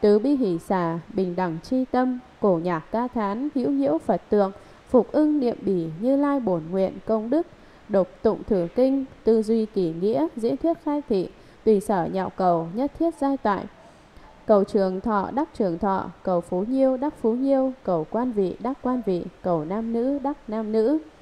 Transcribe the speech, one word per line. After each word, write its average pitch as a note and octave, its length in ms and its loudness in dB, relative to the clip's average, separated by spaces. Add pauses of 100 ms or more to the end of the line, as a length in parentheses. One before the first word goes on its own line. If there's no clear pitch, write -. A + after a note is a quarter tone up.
Từ G#3 180 6
bi C4+ 180 2
hỷ G3 220 0
xả, E3+ 400 -2 (160)
bình F3+ 220 -2
đẳng F3 260 -4
chi C4 280 -2
tâm, B3+ 280 0 (220)
cổ F3+ 220 2
nhạc F3 180 -2 (100)
ca A#3+ 180 -2
thán, A3+ 460 -4
hữu C4+ 160 0
nhiễu C#4 280 0
Phật A3 300 -2
tượng, G3+ 240 2 (360)
phục - 240 2
ưng D4+ 280 2
niệm A#3+ 220 0
bỉ F#3 240 0 (140)
Như B3+ 160 2
Lai C#4+ 240 2
bổn F#3 300 0
nguyện F#3+ 220 0 (140)
công A3 240 0
đức, D#4+ 160 2 (420)
độc F#3+ 200 2 (140)
tụng G#3+ 240 0
thử F3 280 0
kinh, C4+ 300 2 (200)
tư A3 180 4
duy A3 240 2
kỳ F3+ 340 -2
nghĩa, A#3 260 0 (100)
diễn A#3+ 200 -2
thuyết E4 280 0
khai D4 240 -2
thị, F#3+ 200 0 (360)
tùy G#3+ 160 4
sở F#3 320 -2
nhạo F#3 180 -4
cầu, E3+ 440 0
nhất C4+ 240 -4
thiết E4 220 0
giai C#4 160 0
toại. G3+ 280 -2 (840)
Cầu G3+ 180 6
trường F#3+ 360 0
thọ G3 340 0
đắc C#4+ 200 -2
trường F3 240 -2
thọ, F#3+ 320 -2 (120)
cầu F3+ 180 0
phú F3+ 280 -4
nhiêu C4 280 2
đắc C#4+ 240 -4
phú A3 120 0
nhiêu, C4 400 0 (120)
cầu E3 260 -2
quan B3 220 -2
vị G3 280 -2
đắc B3 220 -6
quan B3+ 240 -2
vị, F3+ 180 -2 (180)
cầu E3+ 220 0
nam A3 280 -6
nữ B3+ 260 0
đắc C#4 180 -4 (120)
nam G#3+ 240 -4
nữ. A3 260 2 (240)